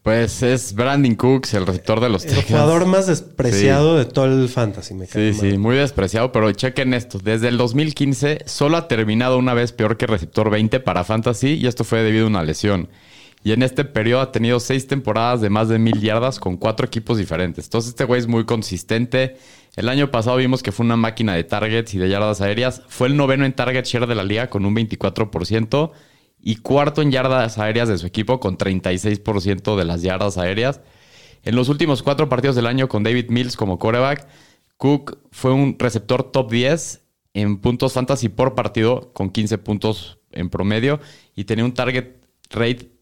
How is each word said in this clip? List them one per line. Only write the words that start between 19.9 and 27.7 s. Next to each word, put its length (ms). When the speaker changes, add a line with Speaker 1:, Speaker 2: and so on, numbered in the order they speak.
Speaker 1:
pasado 240
vimos 280
que 100
fue 120
una 120
máquina 360
de 120
targets 480
y 40
de 120
yardas 320
aéreas. 480
Fue 180
el 80
noveno 300
en 80
target 320
share 220
de 80
la 100
liga 240
con 160
un 80
veinticuatro 580
por 140
ciento 480
y 120
cuarto 440
en 100
yardas 460
aéreas 300